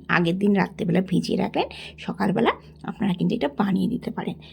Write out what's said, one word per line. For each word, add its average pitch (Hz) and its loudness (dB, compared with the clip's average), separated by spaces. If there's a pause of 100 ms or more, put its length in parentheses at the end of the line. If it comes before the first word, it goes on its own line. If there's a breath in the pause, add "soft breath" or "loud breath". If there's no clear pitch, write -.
আগের 170 2
দিন 202 4
রাত্রেবেলা 180 2
ভিজিয়ে 180 0
রাখলেন, 381 0 (300 loud breath)
সকালবেলা 196 0 (320 soft breath)
আপনারা - -2
কিন্তু 180 0
এটা 277 0
বানিয়ে 196 0
দিতে - -4
পারেন। - -6 (180 loud breath)